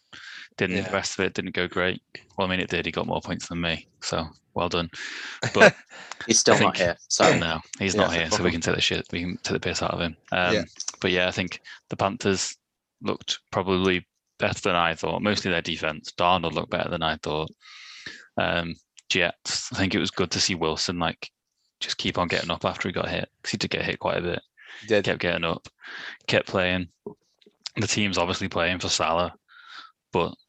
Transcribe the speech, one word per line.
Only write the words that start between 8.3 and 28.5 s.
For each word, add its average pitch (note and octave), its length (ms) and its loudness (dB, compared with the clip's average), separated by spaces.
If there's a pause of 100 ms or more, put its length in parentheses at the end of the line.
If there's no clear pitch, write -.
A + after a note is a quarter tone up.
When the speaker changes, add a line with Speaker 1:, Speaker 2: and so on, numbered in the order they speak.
Speaker 1:
so F2 60 0
we F2+ 60 4
Speaker 2:
him. - 40 4
Speaker 1:
can E2 80 -2
take F2 140 0
the - 60 0
shit. F2 300 0
We F2+ 100 -4
can F2 160 -4
take - 160 -4
the G2 60 0
piss - 220 -2
out F2 100 0
of F2+ 100 -2
him. E2 140 -2 (160)
Um, F2+ 220 2
Speaker 2:
Yeah. G2+ 100 2 (380)
Speaker 1:
but G2 100 2
yeah, F2+ 160 4
I F#2 40 0
think F2+ 300 -4 (280)
the - 80 -6
Panthers G2 580 0 (460)
looked - 380 -4 (100)
probably F#2 560 2 (320)
better G2+ 240 0
than F#2 140 2
I E2 180 2
thought. E2+ 300 -2
Mostly G2+ 260 0
their E2+ 140 2
defense. D#2 540 -4
Darnold F2 360 4
looked E2 180 -4
better E2+ 180 0
than E2+ 120 -4
I D#2 220 0
thought. D#2 260 -2 (880)
Um, F2 380 0 (340)
Jets, - 640 -2
I - 40 -6
think F#2+ 180 2
it F#2 40 2
was D#2+ 120 0
good F2+ 200 0
to G2 80 -2
see F#2+ 140 0
Wilson, E2 460 -2
like, - 320 -4 (480)
just - 180 -6
keep G2 220 -2
on F2 80 2
getting E2+ 240 0
up D#2+ 140 -2
after F#2 220 -2
he F#2 60 -4
got F2+ 160 -2
hit, F2 180 -4 (140)
'cause - 100 -6
he G#2+ 60 -2
did - 140 -4
get - 140 0
hit F2 140 -2
quite - 200 0
a - 20 0
bit. F2 200 -2 (400)
Speaker 2:
He G#2+ 60 -12
did. G#2 180 4
Speaker 1:
Kept E2+ 140 0
getting F2 240 0
up, E2 240 -2 (600)
kept - 200 4
playing. F2+ 420 2 (880)
The G#2 100 0
team's G2+ 300 0
obviously F2+ 320 0
playing F2 300 0